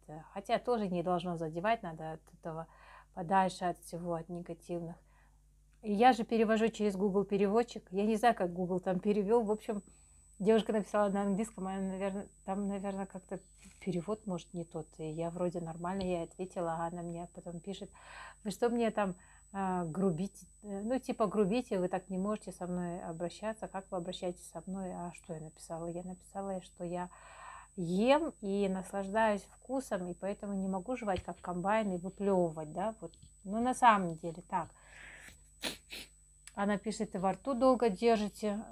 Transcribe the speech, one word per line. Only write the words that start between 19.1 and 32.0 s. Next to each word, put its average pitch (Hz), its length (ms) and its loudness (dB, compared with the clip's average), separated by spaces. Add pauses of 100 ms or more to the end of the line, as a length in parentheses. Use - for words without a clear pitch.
а, 185 320 0
грубите?» 180 600 -2 (160)
Э, 196 200 -8
ну, 247 160 0
типа, 233 280 0
«Грубите, 202 520 2
вы 180 80 2
так 185 220 -4
не 185 80 -4
можете 202 340 -4
со 180 160 -8
мной 180 340 -4
обращаться. 175 640 -6
Как 190 240 -10
вы 190 60 -2
обращаетесь 180 560 -6
со 170 120 -10
мной?» 185 280 -6
А 175 200 -8
что - 200 -12
я 156 80 -8
написала? 165 460 -10
Я 170 160 -6
написала, 185 580 -8
что - 240 -14
я 175 240 -4 (680)
ем 226 640 4
и 202 280 0
наслаждаюсь 196 720 0 (120)
вкусом, 233 520 -6
и 175 60 -6
поэтому 202 420 -6
не 190 120 -2
могу 190 300 -2
жевать, 202 260 -2
как - 180 -10
комбайн, 196 520 0
и 180 40 -2
выплевывать, 175 760 0